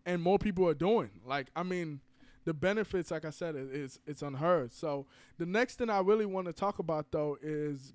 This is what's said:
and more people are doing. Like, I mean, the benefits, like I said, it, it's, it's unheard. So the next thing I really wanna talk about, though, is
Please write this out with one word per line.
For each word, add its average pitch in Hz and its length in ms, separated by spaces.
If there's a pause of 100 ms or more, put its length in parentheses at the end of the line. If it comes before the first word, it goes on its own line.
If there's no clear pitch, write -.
and 175 140
more 180 200
people 185 280
are 156 60
doing. 165 360 (140)
Like, 131 300
I 165 80
mean, 175 380 (440)
the 165 100
benefits, 185 580
like 160 120
I 156 60
said, 165 240
it, 135 180
it's, 139 320
it's 147 180
unheard. 143 500
So 143 340 (320)
the 170 80
next 220 300
thing 240 140
I 196 100
really 214 260
wanna 185 260
talk 202 280
about, 160 320
though, 151 280
is 147 540